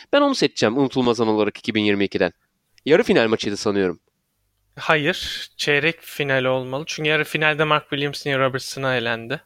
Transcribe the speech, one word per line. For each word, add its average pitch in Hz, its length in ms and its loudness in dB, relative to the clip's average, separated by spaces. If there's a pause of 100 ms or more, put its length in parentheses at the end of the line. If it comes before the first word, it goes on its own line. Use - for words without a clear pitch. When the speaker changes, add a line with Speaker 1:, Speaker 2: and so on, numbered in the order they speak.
(120)
Speaker 1:
Ben 285 80 6
onu 285 140 2
seçeceğim 127 440 0
unutulmaz 123 420 2
an 110 80 4
olarak 107 300 2
iki 110 160 -6
bin 107 100 2
yirmi 101 200 2
ikiden. 92 280 0 (540)
Yarı 165 160 6
final 139 260 4
maçıydı 107 280 -2
sanıyorum. 95 440 0 (800)
Speaker 2:
Hayır, - 800 -2
çeyrek 151 440 -2
final 135 440 -2
olmalı. 131 420 -4
Çünkü 151 240 -6
yarı 151 140 0
finalde 151 400 0
Mark 151 260 0
Williams 143 360 -6
Neil 139 120 0
Robertson'a 131 580 -2
elendi. 117 500 -4